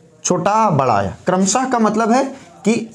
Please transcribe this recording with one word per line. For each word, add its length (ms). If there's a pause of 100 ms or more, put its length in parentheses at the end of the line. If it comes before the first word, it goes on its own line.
(240)
छोटा 460
बड़ा 320
है। 240
क्रमशः 440
का 100
मतलब 320
है 380 (100)
कि 140 (220)